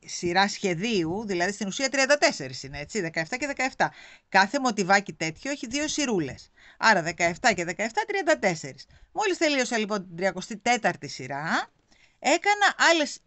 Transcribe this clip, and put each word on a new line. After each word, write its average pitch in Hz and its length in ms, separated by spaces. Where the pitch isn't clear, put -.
σειρά 180 420
σχεδίου, 190 800
δηλαδή 190 260
στην 202 160
ουσία 262 220
τριάντα 262 280
τέσσερις 156 460
είναι, 143 160
έτσι, 165 220
δεκαεφτά 165 360
και 285 100
δεκαεφτά. 262 460
Κάθε 196 300
μοτιβάκι 202 540
τέτοιο 160 380
έχει 269 160
δύο 285 200
σειρούλες. 202 640
Άρα 208 240
δεκαεφτά 170 520
και 170 100
δεκαεφτά, 208 440
τριάντα 349 320
τέσσερις. 156 460
Μόλις 381 260
τελείωσα 269 400
λοιπόν 208 300
την 170 80
τριακοστή 185 420
τέταρτη 220 500
σειρά, 151 640
έκανα 381 560
άλλες 311 360